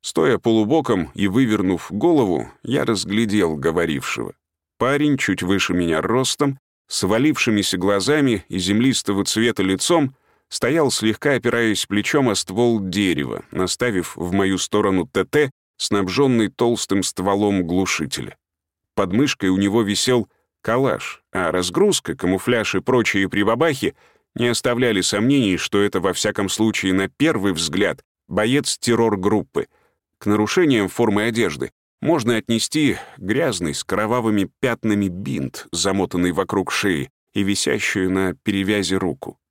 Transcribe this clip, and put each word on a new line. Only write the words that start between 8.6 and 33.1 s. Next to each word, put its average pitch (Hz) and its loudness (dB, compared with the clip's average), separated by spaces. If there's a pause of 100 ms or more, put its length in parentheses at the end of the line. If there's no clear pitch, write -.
цвета 110 0
лицом, 135 0 (340)
стоял, 143 0
слегка 110 0
опираясь 117 0
плечом 117 0
о 98 0
ствол 113 0
дерева, 85 -2
наставив 92 -4
в 87 -4
мою 98 2
сторону 98 0
Т 95 0
Т, 147 0 (280)
снабженный 107 0
толстым 113 0
стволом 98 0
глушителя. 80 -4 (560)
Под 95 -2
мышкой 127 0
у 95 2
него 101 2
висел 107 0 (320)
калаш, 120 -2
а 90 -2
разгрузка, 92 0
камуфляж 98 -2
и 95 0
прочие 104 0
прибабахи 113 0 (400)
не 120 0
оставляли 120 0
сомнений, 107 2
что - 0
это, 101 0
во 90 0
всяком 104 -2
случае, 104 0
на 95 0
первый 113 0
взгляд, 82 -2 (240)
боец 120 0
террор-группы. 104 0 (500)
К - -4
нарушениям 107 4
формы 107 2
одежды 104 -2 (280)
можно 123 0
отнести 117 0 (200)